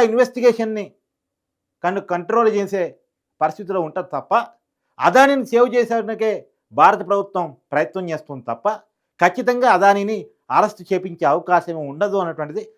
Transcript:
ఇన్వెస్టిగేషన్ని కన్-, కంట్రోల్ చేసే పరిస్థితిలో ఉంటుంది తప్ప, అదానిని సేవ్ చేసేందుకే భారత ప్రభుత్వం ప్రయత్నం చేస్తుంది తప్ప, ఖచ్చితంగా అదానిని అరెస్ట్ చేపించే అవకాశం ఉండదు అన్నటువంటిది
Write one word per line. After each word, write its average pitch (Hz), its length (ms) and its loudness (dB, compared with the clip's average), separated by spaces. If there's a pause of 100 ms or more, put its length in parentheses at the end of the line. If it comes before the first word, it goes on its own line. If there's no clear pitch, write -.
ఇన్వెస్టిగేషన్ని 233 800 0 (960)
కన్-, 190 300 -4
కంట్రోల్ 214 440 0
చేసే 196 260 -4 (580)
పరిస్థితిలో 180 460 -4
ఉంటుంది 180 300 -10
తప్ప, 135 160 -6 (680)
అదానిని 254 520 4
సేవ్ 240 240 4
చేసేందుకే 220 560 -2 (420)
భారత 175 360 6
ప్రభుత్వం 196 360 -2 (260)
ప్రయత్నం 160 400 -4
చేస్తుంది 147 400 -10
తప్ప, 117 160 -4 (520)
ఖచ్చితంగా 247 480 2 (100)
అదానిని 202 400 2 (400)
అరెస్ట్ 208 320 0
చేపించే 180 440 -4
అవకాశం 175 440 -2 (140)
ఉండదు 196 320 -4
అన్నటువంటిది 160 400 -8 (140)